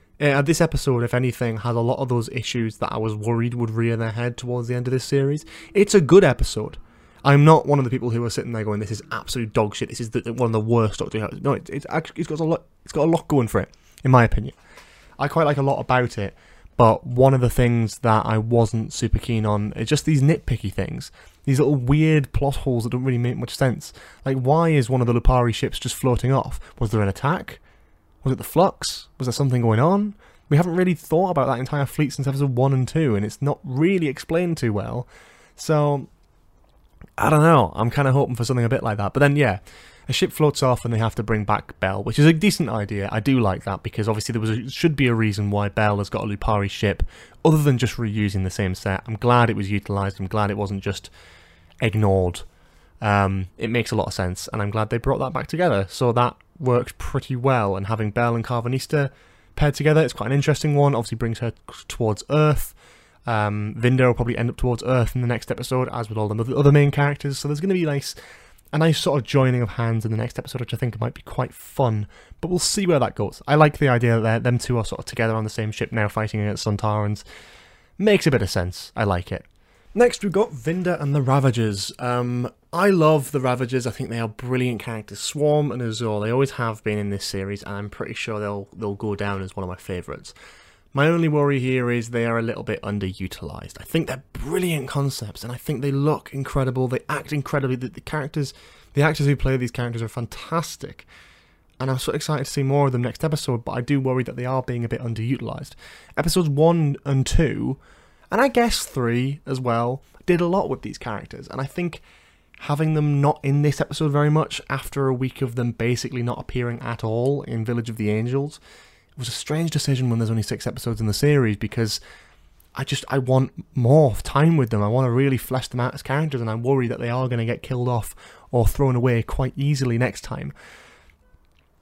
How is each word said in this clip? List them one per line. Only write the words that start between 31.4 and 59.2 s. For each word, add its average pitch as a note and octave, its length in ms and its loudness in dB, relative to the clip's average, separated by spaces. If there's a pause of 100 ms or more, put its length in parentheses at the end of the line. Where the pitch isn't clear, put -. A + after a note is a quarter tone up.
that B2+ 120 0
entire C#3 280 -2
fleet D3 260 -2
since C3+ 160 -4
episode C3+ 280 0
one C3+ 160 4
and C3 140 2
two, D3 300 2
and G2+ 80 0
it's - 180 -8
not C#3+ 220 -2
really D#3+ 420 2
explained E3 500 -2
too A#2 160 -2
well. A2 360 -6 (480)
So, D3 520 0 (1080)
I G#2+ 100 2
don't D3+ 140 6
know. D3+ 320 6
I'm A2+ 160 0
kinda C3+ 220 2
hoping B2+ 240 2
for A#2 80 -2
something B2 200 0
a A#2 40 2
bit C3 160 0
like G#2+ 140 -2
that. G2+ 140 -2
But - 60 -4
then, C#3+ 160 6
yeah, B2 240 2 (500)
a C3+ 40 -4
ship - 180 0
floats - 320 0
off B2+ 220 2
and A#2 100 -2
they A2 40 0
have A2 180 0
to A#2 80 -2
bring G#2+ 200 -2
back G#2 360 -4
Bel, G2 240 -2
which A2 140 -2
is D3 80 8
a E3 60 10
decent D#3+ 360 2
idea. G#2 420 -4
I G#2+ 80 -2
do C3 220 2
like F#2+ 240 0
that, G2 180 -6
because G#2+ 260 -4
obviously G#2+ 240 -4
there A2+ 80 -2
was A2 100 0
a, A2+ 200 -4
should E3 240 0
be C3 140 2
a A#2+ 60 2
reason G#2+ 360 0
why G2+ 180 0
Bel G#2 300 0
has G2+ 100 -4
got G2+ 160 -4
a - 20 -6
Lupari G2+ 440 -2
ship, - 320 -2 (420)
other D#3 140 6
than C#3+ 200 4
just - 180 -2
reusing G#2 480 -2
the F#2 60 -2
same F#2+ 260 -2
set. F#2+ 300 -4
I'm A2+ 100 -6
glad A#2+ 340 4
it A2 60 -4
was G2+ 140 -4
utilised. G2 500 -4
I'm F#2 80 -6
glad G#2 220 0
it G2+ 60 -4
wasn't G2 260 -4
just - 280 -6 (720)
ignored. G2 600 0 (580)
Um, G2 480 0 (100)
it A#2 100 -6
makes A#2 220 -2
a A#2+ 60 -2
lot G#2+ 100 0
of - 80 -8
sense, F2+ 380 -6
and G#2+ 100 -4
I'm G2+ 80 -4
glad G#2+ 200 -2
they A#2+ 80 -2
brought C3+ 200 0
that B2+ 140 -4
back C3+ 160 -6
together. D3 400 0
So B2 240 0
that A#2+ 240 2 (220)
worked B2 400 0
pretty - 360 -6
well, A#2+ 420 0
and G2 120 -6
having G#2+ 240 -2
Bel A#2 240 0
and A2+ 80 -4
Karvanista B2+ 640 -2 (460)